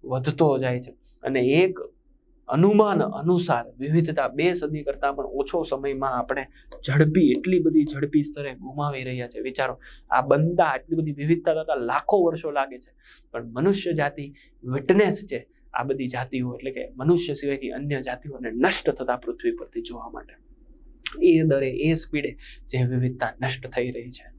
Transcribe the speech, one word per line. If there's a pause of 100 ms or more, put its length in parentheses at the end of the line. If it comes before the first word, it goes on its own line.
વધતો
જાય
છે." (280)
અને
એક (680)
અનુમાન
અનુસાર (140)
વિવિધતા
બે
સદી
કરતાં
પણ
ઓછો
સમયમાં
આપણે (400)
ઝડપી,
એટલી
બધી
ઝડપી
સ્તરે
ગુમાવી
રહ્યા
છે.
વિચારો, (300)
આ
બનતા
આટલી
બધી
વિવિધતા
થતા
લાખો
વર્ષો
લાગે
છે, (360)
પણ
મનુષ્ય
જાતિ (300)
વિટનેસ
છે (240)
આ
બધી
જાતિઓ,
એટલે
કે
મનુષ્ય
સિવાયની
અન્ય
જાતિઓને
નષ્ટ
થતા
પૃથ્વી
પરથી
જોવા
માટે. (880)
એ
દરે,
એ
સ્પીડે (300)
જે
વિવિધતા
નષ્ટ
થઈ
રહી
છે.